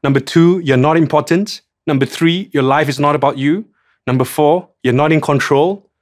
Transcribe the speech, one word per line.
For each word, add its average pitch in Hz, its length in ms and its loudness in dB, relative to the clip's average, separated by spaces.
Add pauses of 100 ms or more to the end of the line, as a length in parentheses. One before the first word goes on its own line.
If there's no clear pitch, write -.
Number 139 160 2
two, 170 400 2
you're 135 180 0
not 151 200 2
important. 165 640 -2 (260)
Number 139 180 0
three, 170 460 -2
your 139 120 0
life 139 260 0
is 131 100 -8
not 147 160 0
about 139 220 -2
you. 151 280 -2 (400)
Number 127 200 0
four, 156 440 0 (140)
you're 127 100 0
not 147 180 2
in 156 100 2
control. 147 680 0 (120)